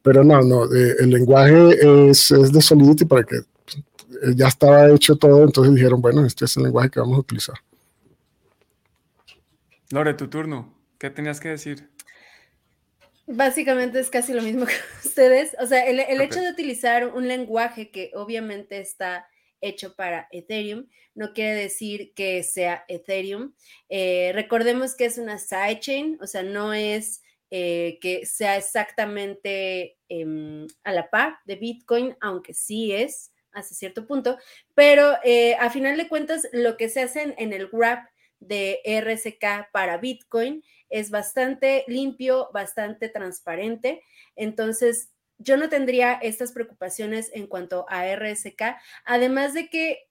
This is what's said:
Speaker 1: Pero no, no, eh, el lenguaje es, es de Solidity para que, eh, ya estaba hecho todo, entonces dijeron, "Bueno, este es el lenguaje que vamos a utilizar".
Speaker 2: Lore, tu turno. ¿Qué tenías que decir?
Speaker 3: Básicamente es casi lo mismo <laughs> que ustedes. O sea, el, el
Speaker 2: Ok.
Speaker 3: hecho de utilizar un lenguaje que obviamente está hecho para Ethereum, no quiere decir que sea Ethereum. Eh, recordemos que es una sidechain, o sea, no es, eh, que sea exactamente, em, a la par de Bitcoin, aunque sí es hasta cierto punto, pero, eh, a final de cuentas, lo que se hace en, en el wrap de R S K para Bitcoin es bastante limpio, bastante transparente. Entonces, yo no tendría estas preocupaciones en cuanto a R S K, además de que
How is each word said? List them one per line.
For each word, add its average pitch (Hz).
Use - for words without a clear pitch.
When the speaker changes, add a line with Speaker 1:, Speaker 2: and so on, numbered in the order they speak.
Speaker 1:
Pero 135
no, 147
no, 123
eh, 123
el 127
lenguaje 143
es, -
es 135
de 156
Solidity 151
para 127
que, -
eh, -
ya 131
estaba 147
hecho 147
todo, 143
entonces 139
dijeron, 127
"Bueno, 127
este 123
es -
el 131
lenguaje 127
que -
vamos 123
a 135
utilizar". -
Speaker 2:
Lore, 147
tu 147
turno. 151
¿Qué 139
tenías 147
que 165
decir? 147
Speaker 3:
Básicamente 262
es 254
casi 247
lo 226
mismo 233
<laughs> -
que -
ustedes. 262
O 247
sea, 254
el, 254
el 269
Speaker 2:
Ok. 277
Speaker 3:
hecho 359
de 359
utilizar 247
un 247
lenguaje 233
que 185
obviamente 208
está 185
hecho 196
para 175
Ethereum, 208
no 208
quiere 214
decir 208
que 185
sea 175
Ethereum. 196
Eh, 185
recordemos 233
que 247
es 240
una 214
sidechain, 269
o 196
sea, 190
no 208
es, 214
eh, 170
que 180
sea 196
exactamente, 196
em, 156
a 202
la 170
par 285
de 196
Bitcoin, 240
aunque 185
sí 214
es 240
hasta 202
cierto 190
punto, 254
pero, 285
eh, 240
a 240
final 277
de 330
cuentas, 311
lo 240
que 226
se 262
hace 240
en, 294
en 220
el 190
wrap 233
de 196
R 214
S 220
K 208
para 180
Bitcoin 254
es 214
bastante 262
limpio, 254
bastante 214
transparente. 214
Entonces, 220
yo 262
no 311
tendría 254
estas 240
preocupaciones 220
en 208
cuanto 180
a 180
R 202
S 208
K, 233
además 262
de 320
que 320